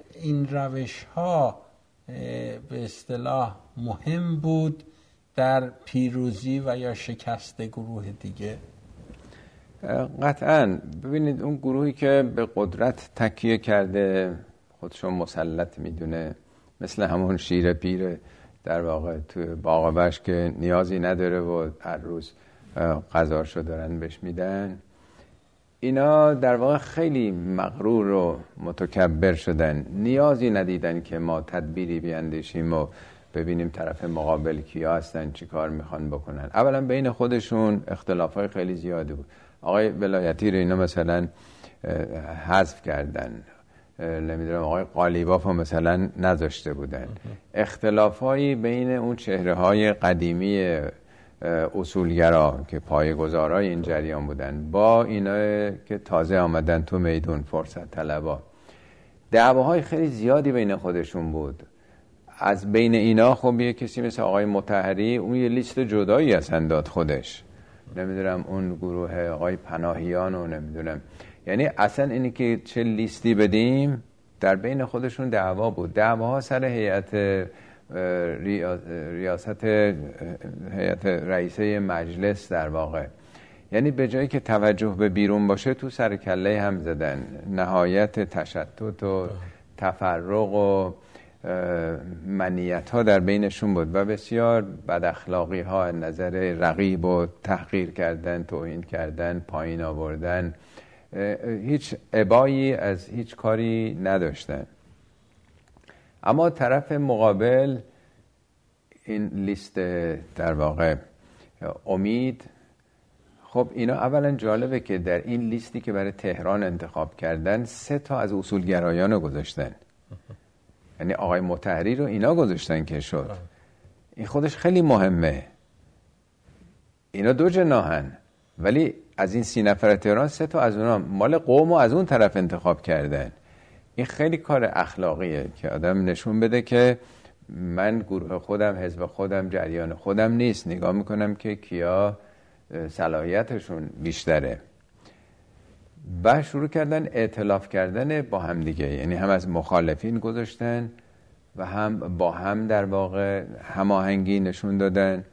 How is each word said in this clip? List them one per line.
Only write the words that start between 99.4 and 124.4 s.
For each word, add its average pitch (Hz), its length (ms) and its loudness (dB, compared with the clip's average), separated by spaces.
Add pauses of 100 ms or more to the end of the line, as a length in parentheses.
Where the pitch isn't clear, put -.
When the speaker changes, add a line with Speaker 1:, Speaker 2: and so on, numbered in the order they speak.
Speaker 2:
پایین 82 340 -6
آوردن، 80 720 -4 (580)
اه، 101 240 -4 (140)
هیچ 120 440 -4 (180)
ابایی 131 640 6
از 92 340 -2
هیچ 117 280 -8
کاری 113 640 0
نداشتن. 85 640 -2 (1600)
اما 156 280 4
طرف 143 420 0
مقابل 123 840 4 (1300)
این 107 220 -4
لیست 98 480 -6 (640)
در 82 180 0
واقع 78 420 2 (920)
امید، 117 580 -2 (1000)
خب 120 320 -2
اینا 123 200 0
اولاً 143 360 2
جالبه 117 500 0
که 98 180 -2
در 87 220 0
این 120 200 -4
لیستی 113 400 -4
که 117 120 -6
برای 98 200 -2
تهران 95 500 -2
انتخاب 82 540 -4
کردن 85 480 0
سه - 340 -6
تا 139 220 -4
از 104 120 -2
اصولگرایان 92 800 0
رو 101 80 2
گذاشتن، 73 500 -6 (1300)
یعنی 90 140 0
آقای 90 260 2
مطهری 90 540 0
رو 143 100 -2
اینا 110 300 4
گذاشتن 90 500 0
که 73 160 -4
شد. 73 240 -4
Speaker 1:
بله. 101 120 -10 (800)
Speaker 2:
این 110 100 -10
خودش 147 300 -2